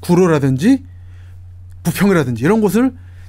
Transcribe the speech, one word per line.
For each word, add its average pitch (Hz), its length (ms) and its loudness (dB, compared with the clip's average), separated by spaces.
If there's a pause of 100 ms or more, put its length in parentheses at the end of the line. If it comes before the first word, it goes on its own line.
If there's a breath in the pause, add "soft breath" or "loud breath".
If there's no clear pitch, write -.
구로라든지 165 840 2 (960 soft breath)
부평이라든지 156 640 0
이런 214 160 2
곳을 220 340 2 (340 loud breath)